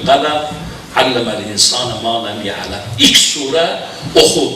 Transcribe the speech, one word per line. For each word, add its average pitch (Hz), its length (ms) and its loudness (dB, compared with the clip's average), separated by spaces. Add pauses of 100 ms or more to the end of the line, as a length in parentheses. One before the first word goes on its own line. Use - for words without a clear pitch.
qələm. 151 400 2 (480)
Alləməl 120 460 0 (100)
insana 117 520 0
ma 117 200 0
ləm 117 220 -6
ya'ləm. 98 380 -8 (160)
İlk 135 180 6
surə 147 480 2 (500)
oxu. - 400 4